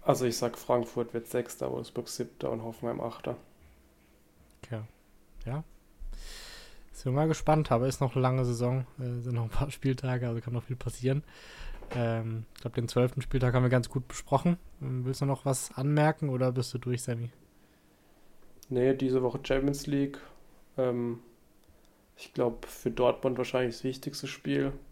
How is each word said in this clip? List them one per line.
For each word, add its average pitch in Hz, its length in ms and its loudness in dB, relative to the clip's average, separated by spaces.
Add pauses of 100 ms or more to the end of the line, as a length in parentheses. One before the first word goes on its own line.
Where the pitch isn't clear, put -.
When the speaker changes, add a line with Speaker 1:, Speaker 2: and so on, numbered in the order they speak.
Speaker 1:
also 127 240 4
ich 117 140 0
sag, 117 180 0
Frankfurt 120 560 0
wird 117 140 -6
Sechster, 123 460 -4
Wolfsburg 123 360 -6
Siebter 131 420 -6
und 117 120 -4
Hoffenheim 117 400 -6
Achter. 120 340 -6 (1300)
Speaker 2:
Okay. 110 180 -8 (640)
Ja. 143 180 -6 (1300)
Sind - 200 -4
wir 131 80 2
mal 160 80 4
gespannt, 156 420 4
aber 123 160 4
ist 131 140 0
noch 131 140 2
eine 131 80 4
lange 127 220 4
Saison, 123 420 0 (120)
äh, 123 240 -4
sind 123 120 -2
noch 117 100 0
ein 110 60 -4
paar 139 200 2
Spieltage, 127 580 0
also 117 120 -2
kann 117 140 -6
noch 120 100 -2
viel 127 120 -6
passieren. 131 460 0 (720)
Ähm, 113 520 0 (100)
ich - 60 -18
glaub, 120 120 -6
den 117 140 0
zwölften 127 340 2
Spieltag 127 320 2
haben 127 100 6
wir 123 60 6
ganz 123 200 4
gut - 180 -4
besprochen. - 500 2 (240)
Ähm, 127 240 -2
willst 131 160 -2
du 139 40 2
noch 135 200 0
was - 300 0
anmerken 147 540 4
oder 127 220 2
bist 127 220 -2
du 127 40 -2
durch, 123 240 -2
Sammy? 117 280 -4 (1400)
Speaker 1:
Nee, 127 260 4
diese 131 280 2
Woche 123 200 0
Champions 139 460 0
League. 139 300 0 (600)
Ähm, 120 420 0 (960)
ich - 180 -20
glaub, 120 320 0
für - 240 -4
Dortmund 123 480 2
wahrscheinlich 127 380 0
das - 80 -14
wichtigste 131 440 -6
Spiel. 139 440 -2 (200)